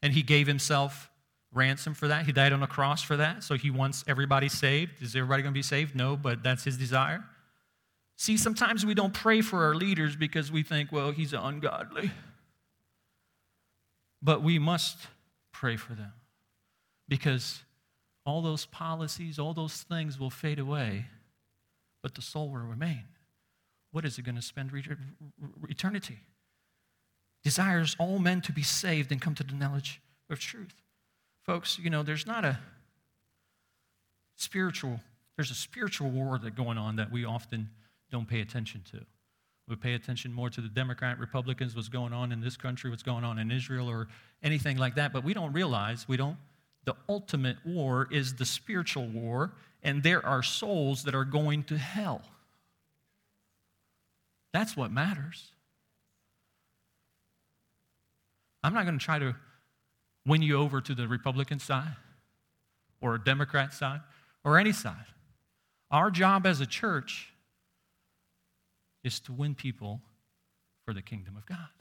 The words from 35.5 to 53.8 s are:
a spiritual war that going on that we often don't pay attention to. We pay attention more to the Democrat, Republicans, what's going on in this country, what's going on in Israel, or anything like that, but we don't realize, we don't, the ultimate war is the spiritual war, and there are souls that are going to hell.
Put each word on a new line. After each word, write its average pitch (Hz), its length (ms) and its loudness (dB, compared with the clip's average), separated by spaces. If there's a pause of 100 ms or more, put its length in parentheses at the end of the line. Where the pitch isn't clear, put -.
a 127 40 -10
spiritual - 540 -4
war 131 300 0
that 110 160 -8
going 117 220 -2
on 110 180 -2
that 107 160 -2
we 120 140 -4
often 110 440 -6 (400)
don't 117 180 -4
pay 113 120 0
attention 107 520 -6
to. - 100 -14 (680)
We 117 80 -6
pay 120 200 -2
attention 120 360 -6
more 120 180 -4
to 120 120 -8
the 113 80 -6
Democrat, 123 500 -2
Republicans, 123 560 -4
what's 113 140 -8
going 120 240 -4
on 123 180 -4
in 117 80 -4
this 123 160 -4
country, 127 340 -8
what's 117 140 -8
going 120 220 -2
on 113 120 -4
in 110 140 -2
Israel, 127 380 -2
or 113 180 -4 (340)
anything 147 360 0
like 127 180 2
that, 147 160 0
but 127 140 -4
we 180 80 0
don't 165 180 -2
realize, 120 560 0
we 131 80 2
don't, 139 220 0 (460)
the - 120 -2 (120)
ultimate 156 560 -2
war 135 460 0
is 131 240 0
the 127 120 -2
spiritual 165 600 -4
war, 117 480 -2 (300)
and 143 180 0
there 170 240 4
are 131 160 2
souls 139 640 0
that 139 100 -2
are 135 100 2
going 147 420 0
to 156 120 -4
hell. 175 460 -4 (2250)